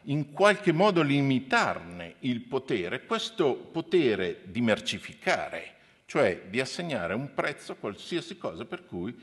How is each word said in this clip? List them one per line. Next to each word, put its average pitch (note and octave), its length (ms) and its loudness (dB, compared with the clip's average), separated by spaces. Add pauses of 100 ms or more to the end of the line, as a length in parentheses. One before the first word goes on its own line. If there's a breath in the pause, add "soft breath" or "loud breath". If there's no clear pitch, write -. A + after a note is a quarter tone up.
in C#3+ 300 -2
qualche G3 380 4
modo E3+ 320 4
limitarne B2+ 1200 0
il A#2+ 200 -2
potere, B2 640 -4
questo F3 500 0
potere A#2 880 0
di F#2+ 160 -6
mercificare, - 1120 -2 (340 soft breath)
cioè G#2+ 420 2
di A2 120 -2
assegnare B2+ 540 -4
un C3+ 200 -6
prezzo D#3+ 380 -4
a - 40 -12
qualsiasi C#3 640 -8
cosa A2+ 260 -8
per - 220 -14
cui G2 360 -8